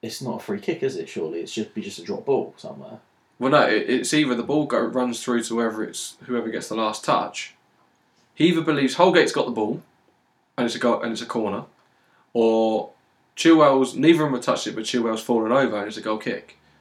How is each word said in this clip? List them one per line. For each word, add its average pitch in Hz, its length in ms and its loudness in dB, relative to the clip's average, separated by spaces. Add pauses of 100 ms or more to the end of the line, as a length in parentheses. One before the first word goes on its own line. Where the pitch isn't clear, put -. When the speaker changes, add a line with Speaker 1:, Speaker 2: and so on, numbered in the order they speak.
Speaker 1:
it's 113 200 -10
not 117 160 -6
a - 60 -14
free 101 160 -6
kick, - 240 -4
is 135 120 -4
it? 82 140 -8
Surely 85 300 -6
it's - 140 -10
just 107 200 -6
be 107 80 -8
just 101 180 -12
a 85 40 -16
drop - 220 -8
ball 127 320 -2
somewhere. - 420 -16 (400)
Speaker 2:
Well, 131 120 0
no, 147 160 6
it, 104 220 0
it's 123 240 0
either 143 220 2
the 113 80 -4
ball 147 220 0
go, 131 160 -2
runs 120 420 -2
through 117 200 -2
to 117 120 -6
whoever 110 280 -2
it's, - 420 -12
whoever 117 240 -4
gets - 200 -8
the 110 60 -6
last 110 280 -2
touch. - 520 -2 (800)
He 143 140 4
either 170 140 2
believes 143 340 0
Holgate's 175 360 6
got 135 140 -2
the 127 60 -6
ball, 110 300 -2 (760)
and 123 80 0
it's 117 100 -4
a 120 40 -10
go, 120 220 2
and 117 100 -4
it's 107 100 -8
a - 40 -10
corner, 104 400 -4 (680)
or 113 580 2 (440)
Chilwell's, 139 600 6
neither 151 280 6
of 151 40 2
them 135 80 -2
have 120 100 -6
touched - 220 -2
it, 104 80 -6
but 110 80 -6
Chilwell's 113 400 -2
fallen 113 280 0
over 127 260 2
and 101 100 -6
it's 107 100 -10
a 107 40 -10
goal 110 160 -4
kick. - 400 -10 (240)